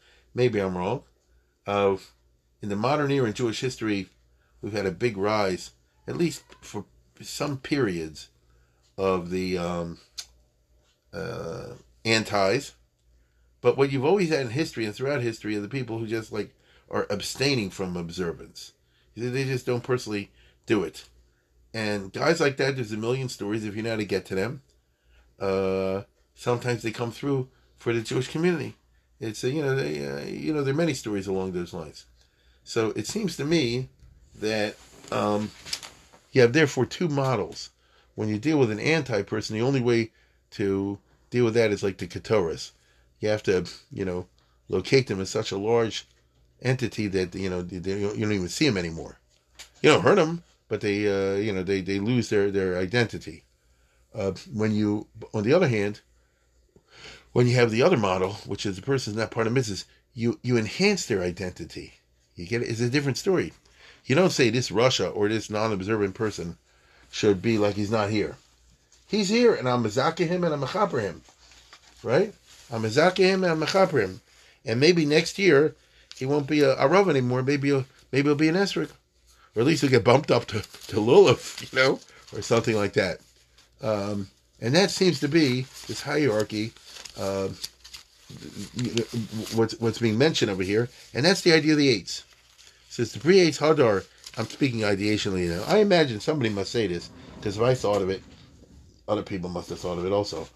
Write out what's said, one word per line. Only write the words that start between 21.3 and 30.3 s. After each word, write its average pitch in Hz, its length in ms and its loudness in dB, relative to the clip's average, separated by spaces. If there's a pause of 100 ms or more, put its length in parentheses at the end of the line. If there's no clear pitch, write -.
And 104 380 -4
guys 151 280 0
like 143 180 2
that, 135 180 0
there's 113 160 -6
a 110 60 -4
million 123 320 -2
stories 107 340 -6
if 101 120 -8
you 110 80 -6
know 113 80 -4
how 110 60 -4
to 107 80 -2
get 92 220 -2
to 98 80 -6
them. 107 260 -2 (800)
Uh, 95 540 0 (500)
sometimes 123 400 -2
they 113 80 -4
come 117 200 -6
through 139 360 -4 (300)
for 117 160 -2
the 117 80 0
Jewish 127 260 -4
community. 156 480 -2 (440)
It's 110 240 -8
a, 127 60 0
you 156 120 -2
know, 135 140 0
they, 147 300 -4
uh, 139 200 -8
you 143 280 -6